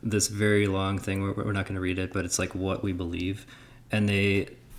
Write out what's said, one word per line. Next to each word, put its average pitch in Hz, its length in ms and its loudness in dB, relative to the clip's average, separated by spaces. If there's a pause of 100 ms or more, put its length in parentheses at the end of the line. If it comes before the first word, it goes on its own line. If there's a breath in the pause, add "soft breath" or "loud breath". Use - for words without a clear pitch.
this 104 240 2
very 104 400 4
long 95 320 0
thing, 98 220 -2
we're, 98 120 -2
we're 104 200 -2
not 98 120 0
gonna 98 140 -4
read 92 200 0
it, 92 140 -4
but 95 120 -2
it's, 87 120 -2
like, 92 160 -2
what 95 300 -2
we 98 80 0
believe. 90 560 -4 (440 loud breath)
And 107 160 2
they 101 420 2 (300)